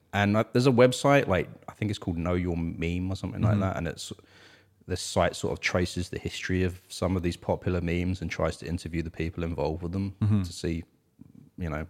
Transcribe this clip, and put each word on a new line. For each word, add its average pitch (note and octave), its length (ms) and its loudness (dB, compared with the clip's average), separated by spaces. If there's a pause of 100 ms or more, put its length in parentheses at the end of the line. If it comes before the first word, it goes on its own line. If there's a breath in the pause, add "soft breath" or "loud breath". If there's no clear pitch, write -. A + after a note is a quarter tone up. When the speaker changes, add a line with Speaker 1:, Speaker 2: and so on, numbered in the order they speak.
(140)
Speaker 1:
And, G2+ 240 4
uh, A2+ 160 4
there's B2 140 4
a C#3 40 6
website, B2+ 560 6
like, F2+ 220 2 (180)
I - 60 -14
think G#2 180 -2
it's - 80 -6
called E2+ 180 -2
Know E2+ 180 0
Your F2 200 0
Meme E2+ 560 -2
or F#2 40 -4
something F#2+ 260 -6
Speaker 2:
Mm-hmm. G#2+ 200 4
Speaker 1:
like F#2 120 0
that, - 40 -6
and F2 120 -4
it's, - 240 -10 (760 soft breath)
this F#2 140 -2
site F2 340 2
sort - 160 -2
of E2+ 80 -4
traces F2 500 0
the - 100 -8
history - 440 -2
of F2+ 160 -2 (100)
some F#2+ 280 0
of E2+ 60 -2
these F2 120 0
popular F2+ 460 -2
memes F2 400 0
and E2 80 -4
tries D#2+ 280 -2
to - 100 -12
interview E2 340 -4
the E2 80 -4
people E2 340 -4
involved D#2+ 380 -2
with E2+ 100 -6
them G2 300 -4
Speaker 2:
Mm-hmm. G#2 220 4
Speaker 1:
to E2+ 100 -8
see, E2+ 300 -4 (720)
you E2+ 140 -4
know, D#2 180 -6